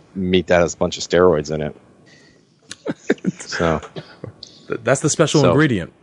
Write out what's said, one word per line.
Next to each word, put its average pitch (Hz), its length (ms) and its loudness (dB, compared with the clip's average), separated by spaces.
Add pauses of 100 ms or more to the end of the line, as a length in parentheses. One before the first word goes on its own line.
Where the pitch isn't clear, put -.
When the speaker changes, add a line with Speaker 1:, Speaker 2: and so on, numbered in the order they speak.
(160)
Speaker 1:
meat 92 320 0
that 87 140 4
has 80 120 0
a - 40 -20
bunch 87 200 -4
of - 60 -8
steroids 80 500 2
in 76 80 -4
it. 76 200 -6
<laughs> - 40 -20 (1500)
So. 80 400 -4 (880)
Speaker 2:
Th-, - 160 -8
that's 123 180 0
the 151 80 0
special 151 320 2
Speaker 1:
So. 107 100 4
Speaker 2:
ingredient. 127 520 0